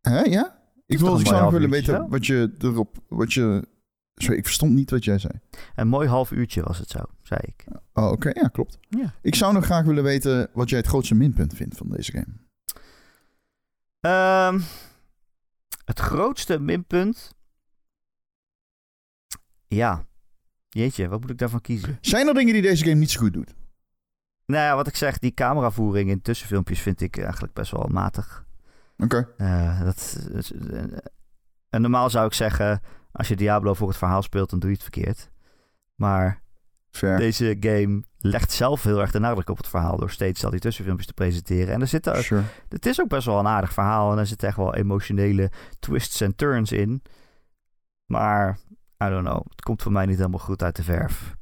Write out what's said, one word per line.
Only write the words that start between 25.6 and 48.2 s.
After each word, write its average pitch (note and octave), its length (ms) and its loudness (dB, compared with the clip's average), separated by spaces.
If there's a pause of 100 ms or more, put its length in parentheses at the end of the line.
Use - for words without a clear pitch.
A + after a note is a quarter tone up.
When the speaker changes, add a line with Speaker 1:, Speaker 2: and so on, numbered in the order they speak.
Speaker 2:
in F#2+ 120 -2
tussenfilmpjes G2+ 580 -2
vind G2 200 -2
ik - 180 -4
eigenlijk - 340 -6
best - 180 -8
wel - 220 -4
matig. - 520 -4 (540)
Speaker 1:
Oké. A#2+ 380 0
Speaker 2:
Eh, F2+ 460 0
dat - 500 -4
is, - 200 -8
eh, - 300 -10 (840)
en A2+ 120 0
normaal B2 300 4
zou A2 160 2
ik G#2+ 60 0
zeggen, G#2 480 0 (320)
als - 160 -4
je G#2 80 0
Diablo G#2 380 2
voor G2 140 -2
het F#2+ 80 -2
verhaal F#2 260 2
speelt, G2 280 -2
dan F2+ 80 -2
doe F#2+ 120 0
je G2 40 2
het - 100 -8
verkeerd. - 460 -6 (640)
Maar G2 480 0 (480)
Speaker 1:
Fair. F#2+ 280 0
Speaker 2:
deze A2+ 420 2
game G2+ 420 2 (160)
legt - 340 0
zelf C3+ 300 0
heel G#2 180 2
erg G2+ 100 0
de - 80 0
nadruk A2+ 320 0
op E2+ 60 -2
het - 120 -10
verhaal F2 280 0
door - 140 -2
steeds F#2 340 -2
al G#2 60 0
die F#2 100 -2
tussenfilmpjes F#2+ 480 -4
te - 60 -14
presenteren. F2+ 600 0
En A#2+ 60 -2
er C3 60 0
zitten, - 380 0
Speaker 1:
Sure. G#2 180 2 (260)
Speaker 2:
het - 180 -6
is C4 140 0
ook D4+ 80 0
best C3 180 -2
wel G#2 120 2
een G2+ 80 2
aardig G2+ 260 0
verhaal G#2 400 2
en G#2+ 60 2
er G#2 80 0
zitten - 220 -4
echt G2+ 80 -4
wel F#2+ 180 0
emotionele G2+ 760 0 (280)
twists - 420 -4
en G2+ 160 0
turns A#2+ 360 0
in. G#2+ 300 -2 (1040)
Maar, G#2 520 0 (460)